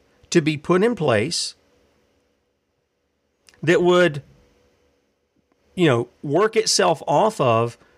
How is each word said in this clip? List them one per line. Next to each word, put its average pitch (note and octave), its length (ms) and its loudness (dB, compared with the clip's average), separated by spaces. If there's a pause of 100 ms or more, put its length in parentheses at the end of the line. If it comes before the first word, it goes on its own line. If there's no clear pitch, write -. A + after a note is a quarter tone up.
(320)
to E3+ 100 2
be D3+ 160 -2
put F3+ 260 0
in A#3+ 120 0
place C3+ 580 -2 (2000)
that E3 220 2
would, F3 400 2 (1500)
you F3+ 120 0
know, A#2+ 220 0 (140)
work F#3 320 0
itself F#3 500 0
off F3+ 340 0
of A#2+ 380 0 (200)